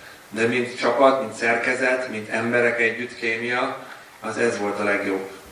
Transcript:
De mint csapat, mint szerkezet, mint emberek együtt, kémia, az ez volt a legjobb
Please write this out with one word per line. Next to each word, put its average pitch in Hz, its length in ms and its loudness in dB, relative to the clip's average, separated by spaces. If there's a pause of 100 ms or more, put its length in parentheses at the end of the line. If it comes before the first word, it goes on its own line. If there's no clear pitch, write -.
(300)
De 110 180 0
mint 123 300 0
csapat, 123 440 4
mint 107 120 -6
szerkezet, 120 760 0
mint 107 200 -8
emberek 117 500 0
együtt, 117 360 -2
kémia, 120 640 -4 (420)
az 110 180 -6
ez 113 220 2
volt 101 200 6
a 107 40 2
legjobb 95 440 2 (240)